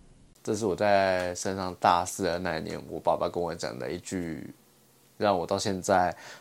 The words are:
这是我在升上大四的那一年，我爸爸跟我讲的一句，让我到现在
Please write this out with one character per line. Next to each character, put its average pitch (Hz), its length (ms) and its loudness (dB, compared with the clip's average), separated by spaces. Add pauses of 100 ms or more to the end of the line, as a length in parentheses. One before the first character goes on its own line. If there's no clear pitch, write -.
(440)
这 117 100 -2
是 107 120 -2
我 90 100 2
在 95 600 4
升 95 200 -4
上 92 240 -4
大 90 260 6
四 - 180 -6
的 85 140 0
那 87 220 -2
一 - 20 -6
年， 82 280 -8
我 82 100 -8
爸 80 160 2
爸 85 140 0
跟 87 120 -4
我 82 140 -4
讲 62 220 -8
的 64 140 -6
一 87 80 -6
句， 85 540 -8 (640)
让 101 200 2
我 85 80 -2
到 98 140 0
现 95 220 -2
在 90 340 4 (260)